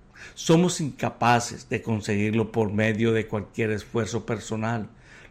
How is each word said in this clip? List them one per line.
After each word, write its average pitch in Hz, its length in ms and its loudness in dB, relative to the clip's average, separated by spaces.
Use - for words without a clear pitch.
Somos 175 480 2
incapaces 120 880 0
de 113 120 -2
conseguirlo 107 680 0
por 107 200 0
medio 110 400 2
de 110 160 0
cualquier 107 440 -4
esfuerzo 107 540 -4
personal, 110 640 -4